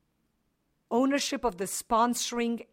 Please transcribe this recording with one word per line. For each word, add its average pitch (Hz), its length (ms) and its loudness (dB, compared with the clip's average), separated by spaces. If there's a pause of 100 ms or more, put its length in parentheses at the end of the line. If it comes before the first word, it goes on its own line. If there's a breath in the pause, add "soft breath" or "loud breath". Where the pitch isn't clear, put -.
(920)
ownership 269 540 2
of 180 120 -2
the 190 80 -4
sponsoring 233 1080 0